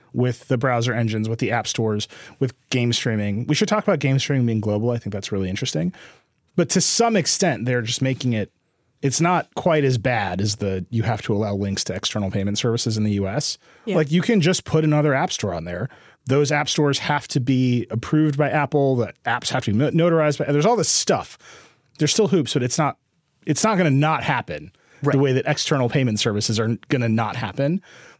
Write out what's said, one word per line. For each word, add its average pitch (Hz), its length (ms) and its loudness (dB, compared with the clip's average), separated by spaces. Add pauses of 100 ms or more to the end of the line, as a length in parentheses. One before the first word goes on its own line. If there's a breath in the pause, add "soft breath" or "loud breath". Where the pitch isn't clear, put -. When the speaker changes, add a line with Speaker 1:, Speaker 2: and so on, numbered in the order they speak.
(140 soft breath)
Speaker 1:
with 123 320 -2
the 131 100 2
browser 120 380 0
engines, 110 340 -2
with 113 120 -6
the 107 100 0
app 113 160 -2
stores, 107 400 -2 (320 loud breath)
with 131 160 -2 (160)
game 120 220 0
streaming. 107 560 -2
We 151 80 0
should 214 120 0
talk 208 140 0
about 185 160 0
game 135 220 2
streaming 127 260 0
being 113 140 0
global. 107 320 0
I 120 60 -2
think 101 140 -8
that's 101 200 -8
really 95 180 -2
interesting. 156 420 -4 (640 loud breath)
But 175 160 0
to 190 100 2
some 226 360 2
extent, 151 480 0
they're 123 180 0
just 113 180 -4
making 131 320 0
it, 107 200 -2 (500)
it's 135 180 0
not 170 360 0
quite 156 260 2
as 127 160 2
bad 98 420 -2
as 104 160 -2
the, 95 340 -4
"You 113 120 0
have 113 200 -2
to 110 120 -2
allow 101 200 -2
links 98 300 -2
to 90 100 -6
external 98 360 -4
payment 101 280 -2
services" 117 380 0
in 107 60 0
the 107 120 2
U 101 120 0
S. 113 320 -4 (280 soft breath)
Speaker 2:
Yeah. 196 100 -2
Speaker 1:
Like, 151 160 2
you 175 100 4
can 226 180 2
just 180 240 2
put 160 200 2
another 151 300 2
app 151 180 0
store 98 200 -4
on 82 120 -8
there. 87 240 -6 (380 loud breath)
Those 139 260 2
app 147 160 0
stores 143 320 2
have 143 280 -2
to 143 120 0
be 127 500 2
approved 147 480 0
by 147 120 2
Apple. 139 440 2
The 113 180 -2 (140)
apps 120 240 -2
have 127 140 -2
to 107 80 0
be 101 40 2
no-, 147 140 2
notarized 160 480 2
by, - 140 -2
there's 147 120 2
all 233 120 4
this 180 120 0
stuff. - 480 -2 (600 loud breath)
There's 151 140 2
still 208 160 2
hoops, 147 260 0
but 127 80 2
it's 123 160 -2
not, 143 200 -2 (480)
it's 160 180 0
not 214 140 2
gonna 170 120 4
not 143 320 2
happen 82 480 -4 (320 soft breath)
Speaker 3:
Right. 143 100 2
Speaker 1:
the 139 60 4
way 139 140 4
that 127 140 2
external 143 420 0
payment 117 320 0
services 104 400 0
are 110 180 -2 (100)
gonna 123 220 0
not 110 240 0
happen. 139 480 -2 (380 loud breath)